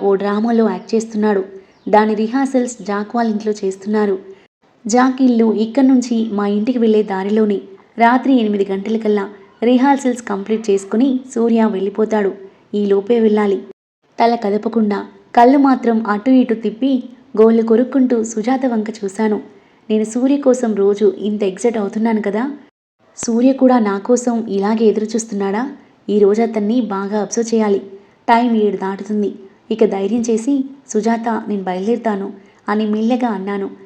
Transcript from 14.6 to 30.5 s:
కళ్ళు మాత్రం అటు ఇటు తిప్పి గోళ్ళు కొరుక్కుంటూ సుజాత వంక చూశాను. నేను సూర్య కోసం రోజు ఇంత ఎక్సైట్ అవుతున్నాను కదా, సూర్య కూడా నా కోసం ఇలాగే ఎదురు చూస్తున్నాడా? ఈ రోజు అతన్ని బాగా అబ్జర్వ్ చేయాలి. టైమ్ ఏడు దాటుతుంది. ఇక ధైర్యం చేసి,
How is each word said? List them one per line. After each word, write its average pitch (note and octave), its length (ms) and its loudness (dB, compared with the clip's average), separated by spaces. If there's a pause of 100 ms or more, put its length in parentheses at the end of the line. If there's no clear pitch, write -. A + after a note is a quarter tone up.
కళ్ళు B3+ 240 8
మాత్రం A#3 480 2
అటు G#3 240 0
ఇటు B3+ 240 4
తిప్పి B3 480 -2 (380)
గోళ్ళు A3+ 220 6
కొరుక్కుంటూ B3 640 2
సుజాత B3+ 420 -2
వంక A3+ 240 -2
చూశాను. G#3 500 -2 (500)
నేను G#3+ 140 0
సూర్య B3 320 0
కోసం B3 380 2
రోజు G3+ 440 2
ఇంత G#3 240 -4
ఎక్సైట్ G#3+ 360 -2
అవుతున్నాను G#3+ 440 -2
కదా, G#3+ 280 -4 (680)
సూర్య B3 360 2
కూడా B3+ 260 4
నా G3+ 200 0
కోసం A#3 500 -2
ఇలాగే G#3 360 0
ఎదురు G#3 200 4
చూస్తున్నాడా? G#3+ 640 -4 (380)
ఈ G3+ 100 2
రోజు G#3 240 4
అతన్ని A3 380 0
బాగా G3 400 -4
అబ్జర్వ్ A3+ 340 -4
చేయాలి. G#3+ 240 2 (500)
టైమ్ A#3 280 2
ఏడు G#3 200 0
దాటుతుంది. G3 580 -4 (360)
ఇక A3 140 2
ధైర్యం G3 360 -2
చేసి, A#3+ 440 -2 (240)